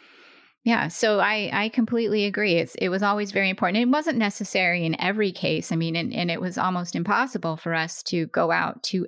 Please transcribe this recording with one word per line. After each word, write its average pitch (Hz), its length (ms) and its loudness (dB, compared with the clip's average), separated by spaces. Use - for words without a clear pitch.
Yeah. 220 240 2
So 214 320 2
I, 202 320 0
I 208 160 0
completely 226 560 2
agree. 202 300 2
It's, 170 220 0
it 190 120 0
was 190 140 0
always 208 300 0
very 196 180 2
important. 190 320 2
It 247 80 2
wasn't 302 260 0
necessary 190 680 0
in 160 120 0
every 202 320 0
case. 160 400 -2
I 160 60 0
mean, 165 180 0
and, 165 200 -2
and 175 160 -2
it 165 100 -2
was 180 160 -6
almost 180 400 -2
impossible 180 600 -2
for 165 160 -4
us 160 300 -4
to 165 240 -2
go 165 220 0
out 170 340 -2
to 185 240 -2